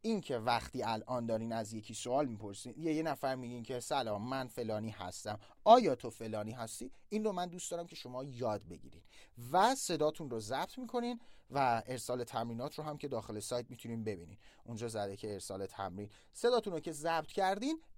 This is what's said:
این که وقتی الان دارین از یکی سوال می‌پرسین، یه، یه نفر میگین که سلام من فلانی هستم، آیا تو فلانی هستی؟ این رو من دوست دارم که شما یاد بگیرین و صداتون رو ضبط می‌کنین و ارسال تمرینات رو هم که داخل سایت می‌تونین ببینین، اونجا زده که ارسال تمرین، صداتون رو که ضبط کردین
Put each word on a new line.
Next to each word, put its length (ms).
این 200
که 160
وقتی 460
الان 420
دارین 280
از 200
یکی 200
سوال 320
می‌پرسین، 520
یه، 160
یه 100
نفر 320
میگین 280
که 160
سلام 500
من 180
فلانی 420
هستم، 500
آیا 320
تو 140
فلانی 420
هستی؟ 400
این 140
رو 80
من 160
دوست 240
دارم 160
که 80
شما 280
یاد 440
بگیرین 360
و 240
صداتون 540
رو 100
ضبط 380
می‌کنین 420
و 360
ارسال 380
تمرینات 520
رو 80
هم 140
که 100
داخل 320
سایت 300
می‌تونین 340
ببینین، 340
اونجا 240
زده 300
که 160
ارسال 320
تمرین، 440
صداتون 400
رو 60
که 120
ضبط 360
کردین 540